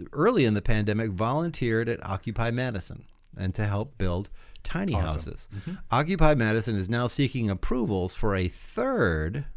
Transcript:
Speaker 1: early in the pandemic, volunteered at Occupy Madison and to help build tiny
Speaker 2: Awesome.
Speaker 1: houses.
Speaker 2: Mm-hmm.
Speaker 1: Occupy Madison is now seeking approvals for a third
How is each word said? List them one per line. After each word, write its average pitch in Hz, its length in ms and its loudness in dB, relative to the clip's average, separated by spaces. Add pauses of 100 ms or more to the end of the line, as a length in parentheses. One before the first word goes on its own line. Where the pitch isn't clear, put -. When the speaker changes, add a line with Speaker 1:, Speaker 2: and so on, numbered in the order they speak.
(140)
Speaker 1:
early 170 320 4
in 107 80 4
the 104 80 0
pandemic, 107 480 2
volunteered 117 760 0
at 117 200 -4
Occupy 110 440 -2
Madison 120 540 -4 (320)
and 95 180 -2
to 107 120 0
help 101 320 -4
build 92 320 0 (340)
tiny 175 300 -2
Speaker 2:
Awesome. 80 140 0
Speaker 1:
houses. 78 460 -6
Speaker 2:
Mm-hmm. 101 180 -8 (180)
Speaker 1:
Occupy 156 460 6
Madison 110 380 2
is 95 140 -2
now 120 180 0
seeking 123 440 0
approvals 101 640 0
for 101 200 2
a 92 140 0
third 123 960 0 (120)